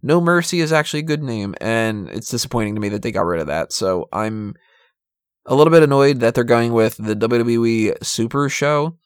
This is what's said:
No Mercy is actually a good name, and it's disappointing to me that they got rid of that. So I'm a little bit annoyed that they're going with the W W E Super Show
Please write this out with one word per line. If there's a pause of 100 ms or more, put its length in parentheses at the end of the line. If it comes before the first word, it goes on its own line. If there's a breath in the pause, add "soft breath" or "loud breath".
No
Mercy
is
actually
a
good
name,
and
it's
disappointing
to
me
that
they
got
rid
of
that.
So
I'm (920 soft breath)
a
little
bit
annoyed
that
they're
going
with
the
W
W
E
Super
Show